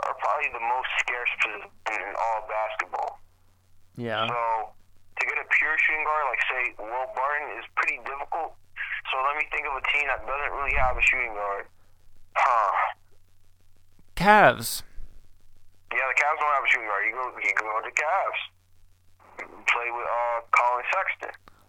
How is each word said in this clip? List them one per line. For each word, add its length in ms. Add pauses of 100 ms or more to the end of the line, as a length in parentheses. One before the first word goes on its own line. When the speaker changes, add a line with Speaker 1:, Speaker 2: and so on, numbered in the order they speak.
Speaker 1:
are 140
probably 320
the 80
most 300 (100)
scarce 300 (120)
position 300 (240)
in 240
all 280
basketball. 720 (760)
Speaker 2:
Yeah. 320
Speaker 1:
So 460 (460)
to 60
get 140
a 80
pure 320
shooting 240
guard, 260
like, 120 (100)
say, 260
Will 380
Barton, 420
is 80 (100)
pretty 280
difficult. 500 (560)
So 140
let 140
me 120
think 160
of 100
a 60 (140)
team 120
that 200
doesn't 240
really 240
have 220
a 40
shooting 320
guard. 340 (680)
Huh. 580 (1200)
Speaker 2:
Cavs. 680 (1080)
Speaker 1:
Yeah, 140
the 160
Cavs 160
don't 160
have 100
a 60
shooting 180
guard. 200
You 80
go, 100 (140)
you 160
go 260
to 80
the 60
Cavs. 460 (1200)
Play 240
with, 160
uh, 360 (100)
Colin 400
Sexton. 400 (380)